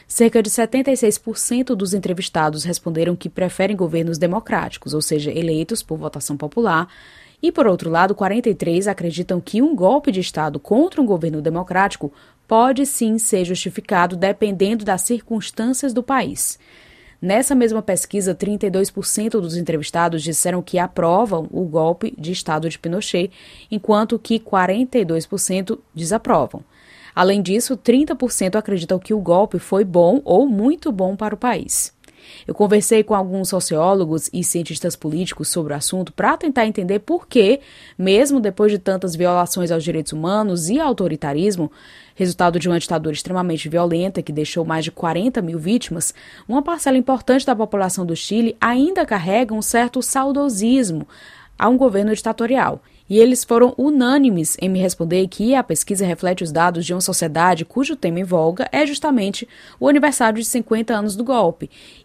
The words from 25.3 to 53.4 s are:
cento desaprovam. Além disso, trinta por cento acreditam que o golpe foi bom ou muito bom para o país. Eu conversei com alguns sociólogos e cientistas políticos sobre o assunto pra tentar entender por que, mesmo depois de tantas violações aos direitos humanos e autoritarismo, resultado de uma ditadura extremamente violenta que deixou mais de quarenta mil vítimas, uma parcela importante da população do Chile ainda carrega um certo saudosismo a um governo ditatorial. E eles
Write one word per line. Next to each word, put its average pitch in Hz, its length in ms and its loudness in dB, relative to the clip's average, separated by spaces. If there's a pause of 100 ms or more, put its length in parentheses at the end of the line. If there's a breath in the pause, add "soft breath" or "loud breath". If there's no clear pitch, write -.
cento 190 380 -2 (160)
desaprovam. 170 720 0 (520 loud breath)
Além 196 260 4
disso, 202 340 -2
trinta 269 400 2
por 247 160 -2
cento 190 260 -2
acreditam 185 420 -2
que 220 140 -4
o 214 60 0
golpe 180 400 2
foi 196 240 0
bom 180 400 4
ou 220 240 4
muito 262 440 0
bom 190 240 -2
para 208 200 -4
o - 20 -8
país. - 560 -4 (540 loud breath)
Eu 165 60 -6
conversei 208 500 4
com 214 120 0
alguns 190 340 -2
sociólogos 170 840 0
e 175 120 -4
cientistas 165 520 -4
políticos 156 540 -6
sobre 151 240 -4
o - 20 -4
assunto 180 380 -4
pra 262 240 0
tentar 285 300 0
entender 202 320 -2
por 339 280 -4
que, 240 320 4 (380 loud breath)
mesmo 226 420 4
depois 208 320 2
de 208 60 0
tantas 190 380 -4
violações 175 560 0
aos 165 120 0
direitos 160 300 -4
humanos 175 560 -2
e 262 100 2
autoritarismo, 175 920 -2 (420 loud breath)
resultado 175 460 0
de 175 100 -2
uma 170 100 0
ditadura 156 360 -4
extremamente 175 520 -4
violenta 175 540 0
que - 100 -10
deixou 156 320 -4
mais 160 220 -2
de 165 60 -6
quarenta 180 500 -2
mil 165 160 -4
vítimas, 170 560 -2 (340 loud breath)
uma 262 140 0
parcela 285 360 0
importante 262 480 2
da 254 100 2
população 196 500 -2
do 165 100 -4
Chile 226 460 -2
ainda 285 420 2
carrega 208 500 0
um 220 80 -4
certo 240 400 0
saudosismo 254 1080 0 (500 loud breath)
a 202 100 2
um 254 100 4
governo 214 380 2
ditatorial. 226 640 -2 (280 soft breath)
E 202 100 6
eles 247 240 6